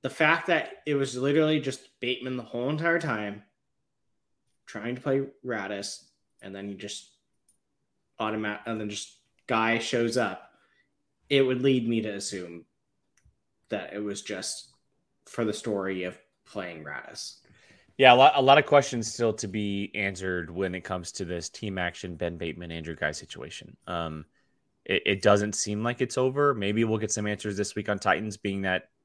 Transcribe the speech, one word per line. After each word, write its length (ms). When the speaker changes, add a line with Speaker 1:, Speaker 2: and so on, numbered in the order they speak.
Speaker 1:
The 80
fact 380
that 380
it 100
was 200
literally 440
just 400
Bateman 380
the 60
whole 260
entire 300
time, 440
trying 300
to 60
play 240
Radis, 600
and 140
then 120
he 80
just 360
automat-, 460
and 140
then 100
just 280
Guy 320
shows 380
up, 340
it 120
would 200
lead 260
me 140
to 140
assume 500
that 240
it 60
was 220
just 520
for 180
the 100
story 500
of 160
playing 380
Radis. 540
Speaker 2:
Yeah, 160
a 20
lot, 200
a 60
lot 180
of 80
questions 440
still 220
to 140
be 480
answered 560
when 240
it 60
comes 320
to 120
this 240
Team 300
Action, 360
Ben 220
Bateman, 340
Andrew 240
Guy 160
situation. 640
Um, 380
it, 200
it 180
doesn't 320
seem 260
like 180
it's 180
over. 360
Maybe 300
we'll 160
get 120
some 140
answers 320
this 160
week 160
on 80
Titans, 400
being 260
that 260